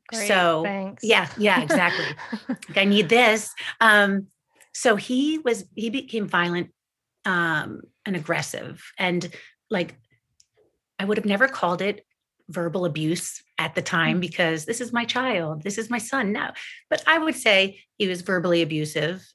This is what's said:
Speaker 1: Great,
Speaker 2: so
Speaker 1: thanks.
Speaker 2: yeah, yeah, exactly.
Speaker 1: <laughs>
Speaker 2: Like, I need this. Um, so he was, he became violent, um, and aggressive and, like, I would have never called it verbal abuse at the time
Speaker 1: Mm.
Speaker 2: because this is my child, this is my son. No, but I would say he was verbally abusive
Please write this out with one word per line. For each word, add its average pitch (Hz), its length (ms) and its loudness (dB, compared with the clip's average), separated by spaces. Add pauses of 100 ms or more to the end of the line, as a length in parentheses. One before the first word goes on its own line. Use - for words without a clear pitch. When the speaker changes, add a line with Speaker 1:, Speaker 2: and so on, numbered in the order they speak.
Speaker 1:
Great, 220 200 -4
Speaker 2:
so 175 360 4
Speaker 1:
thanks. 196 380 -6
Speaker 2:
yeah, 202 340 4
yeah, 202 240 4
exactly. 175 560 0 (160)
Speaker 1:
<laughs> - 160 -8 (200)
Speaker 2:
Like, - 100 -4
I 196 80 4
need 202 240 4
this. 220 420 4 (280)
Um, 202 480 6 (440)
so 220 240 2
he 269 420 0
was, 226 260 -2 (100)
he 220 160 -4
became 226 360 -6
violent, 175 440 -2 (560)
um, 170 560 -2 (240)
and 190 100 -4
aggressive 151 680 -6 (160)
and, 175 320 -2 (400)
like, 180 260 -4 (1000)
I 185 60 -4
would 208 140 0
have 208 80 -2
never 202 220 4
called 180 340 -2
it 202 240 -4 (420)
verbal 170 380 -4
abuse 156 560 -4 (160)
at 156 160 -4
the 185 80 -2
time 165 360 0
Speaker 1:
Mm. - 20 0
Speaker 2:
because 160 460 -2
this 226 140 -4
is 240 120 -8
my 233 120 0
child, 180 580 -2
this 202 160 -6
is 220 120 -6
my 240 80 0
son. 220 340 -2
No, - 180 -4 (400)
but 311 160 0
I 330 120 6
would 311 160 0
say 196 460 2 (180)
he 208 100 0
was 180 140 -4
verbally 175 400 2
abusive 156 720 -4